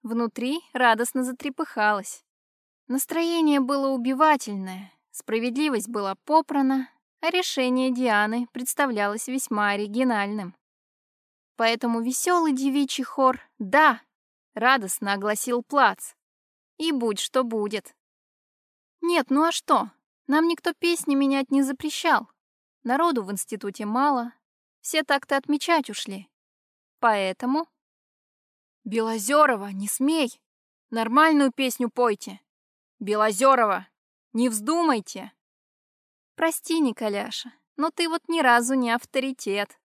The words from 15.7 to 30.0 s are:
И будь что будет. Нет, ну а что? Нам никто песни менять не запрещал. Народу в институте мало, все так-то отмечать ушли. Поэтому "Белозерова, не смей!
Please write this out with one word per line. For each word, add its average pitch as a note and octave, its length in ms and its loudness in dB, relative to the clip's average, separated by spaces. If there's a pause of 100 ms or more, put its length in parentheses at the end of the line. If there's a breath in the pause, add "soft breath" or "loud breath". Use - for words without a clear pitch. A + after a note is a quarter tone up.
И D#4+ 140 -2
будь A#3 280 0
что - 240 -2
будет. G#3+ 520 -6 (1040)
Нет, E4+ 280 0
ну C#4 140 2
а E4 80 2
что? A#3 400 0 (360)
Нам D#4 200 4
никто E4+ 260 -2
песни E4+ 420 0
менять C#4 340 0
не C#4 140 2
запрещал. C#4 680 -2 (540)
Народу C4+ 400 0
в F#3+ 80 -8
институте G3+ 540 -8
мало, A#3+ 480 -2 (480)
все D#4 220 -2
так-то C#4 340 -2
отмечать D4 520 0
ушли. G3 400 -10 (680)
Поэтому A#3 680 0 (1160)
"Белозерова, A3+ 920 2
не G3 140 -6
смей! C#4+ 540 -2 (500)